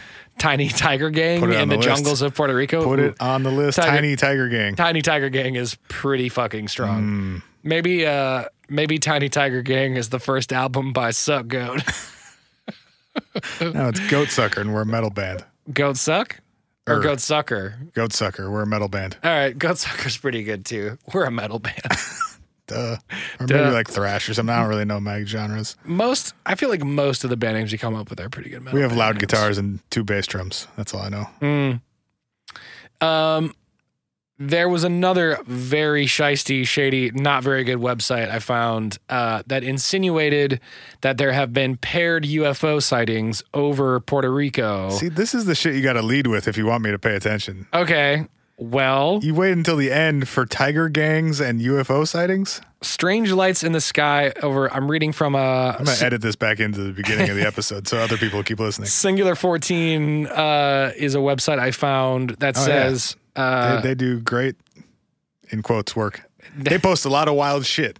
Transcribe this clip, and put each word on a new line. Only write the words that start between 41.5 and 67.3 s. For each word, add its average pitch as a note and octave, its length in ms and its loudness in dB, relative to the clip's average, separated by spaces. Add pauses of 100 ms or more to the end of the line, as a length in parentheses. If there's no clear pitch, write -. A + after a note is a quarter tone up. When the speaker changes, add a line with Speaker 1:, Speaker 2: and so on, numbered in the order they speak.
Speaker 1:
been C3 240 0
paired E3 480 0
U D3+ 200 0
F C#3 180 -2
O D3+ 160 2
sightings A2+ 640 0 (120)
over C#3 460 2
Puerto C3 320 0
Rico. A2 580 0
Speaker 2:
See, G#2 180 -2
this F3+ 260 -2
is A3+ 120 0
the E3 80 2
shit D3+ 200 0
you C3+ 80 0
gotta B2 200 2
lead C3 240 2
with G#2+ 220 0
if A2 100 0
you G#2+ 80 2
want A#2 160 2
me G#2+ 80 0
to G2+ 80 -2
pay A2 160 0
attention. G2 580 -4
Speaker 1:
Okay. D#3 540 2 (320)
Well, C3+ 640 2
Speaker 2:
You D#3 120 0
wait F#3 180 4
until E3 240 2
the C3+ 160 2
end D3 360 2
for B2+ 180 0
tiger D3+ 440 0
gangs D#3 500 2
and A#2+ 220 0
U C3+ 180 2
F C3 100 0
O C#3+ 140 2
sightings? F#3 560 0 (220)
Speaker 1:
strange G3 500 2
lights F#3 320 4
in E3 80 2
the D#3+ 80 2
sky D3 520 2 (100)
over, C3+ 300 2
I'm C3+ 180 0
reading D#3 220 0
from, C#3+ 220 0
uh, C#3 40 4 (340)
Speaker 2:
I'm A2+ 60 -8
gonna C#3 140 0
Speaker 1:
s- A#2+ 100 0
Speaker 2:
edit B2 180 0
this G#2+ 160 -2
back G#2+ 240 0
into G#2 220 -2
the G2 100 -4
beginning G2+ 380 0
of G2+ 60 -2
the G2+ 100 2
episode G#2 420 -4
so A#2+ 100 0
other A2+ 200 0
people G#2 260 -2
keep A2 160 -2
listening. G#2 280 -4
Speaker 1:
Singular F#3+ 460 2
fourteen, D#3+ 920 0
uh, C#3+ 720 2
is C#3+ 180 0
a C#3+ 40 2
website C#3 400 2
I B2+ 120 0
found C3 680 0
that C3+ 180 0
Speaker 2:
Oh, C3 40 2
yeah. C#3 60 4
Speaker 1:
says, C3 500 2 (180)
uh, B2+ 460 2
Speaker 2:
They, C3 80 0
they C3 80 0
do B2 240 0
great, A#2+ 340 -2 (960)
in G#2+ 120 -4
quotes, A2 340 -2
work. G#2+ 260 -4 (340)
They D3 220 2
post F3+ 260 2
a C#3 40 0
lot D3 200 4
of D3 60 4